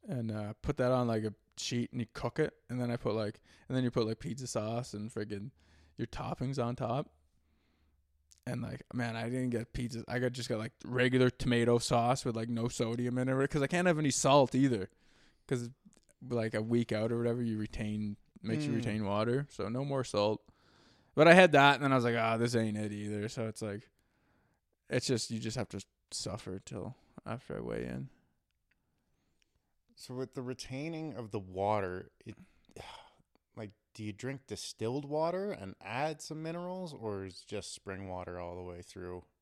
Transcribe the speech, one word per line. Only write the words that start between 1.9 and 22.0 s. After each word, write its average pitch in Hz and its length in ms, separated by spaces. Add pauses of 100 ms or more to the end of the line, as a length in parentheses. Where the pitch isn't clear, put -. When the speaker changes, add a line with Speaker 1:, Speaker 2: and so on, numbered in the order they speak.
Speaker 1:
and 127 100
you 110 120
cook - 260
it, 151 140 (160)
and 123 120
then 120 80
I 120 60
put, 113 180
like, 110 260 (280)
and 131 100
then 127 60
you 120 80
put, 113 160
like, 113 120
pizza 143 280
sauce 117 460
and 104 200
friggin' 104 380 (440)
your 117 120
toppings 135 540
on 120 140
top. 127 340 (1400)
And, 120 160
like, - 180 (120)
man, 117 220
I 113 140
didn't 127 220
get 117 200
pizza. 117 360
I 123 120
got, 123 140
just 127 160
got, 113 80
like, 110 160 (100)
regular 127 460
tomato 120 480
sauce 120 480
with, 117 100
like, 113 140
no 117 180
sodium 120 520
in 127 100
it, 135 200
'cause 151 120
I - 60
can't 180 200
have 160 120
any 151 120
salt 139 440
either, 127 340 (580)
'cause, 120 220 (580)
like, 113 280
a 110 60
week 117 300
out 113 200
or 117 80
whatever, 120 240
you 110 160
retain, 107 580 (240)
makes 113 240
you 147 80
Speaker 2:
Mm. - 40
Speaker 1:
retain 107 280
water, 113 460
so - 180
no 127 160
more 135 180
salt. 104 380 (720)
But 151 140
I 170 80
had 185 160
that, 143 240
and 131 80
then 139 80
I 135 40
was 123 100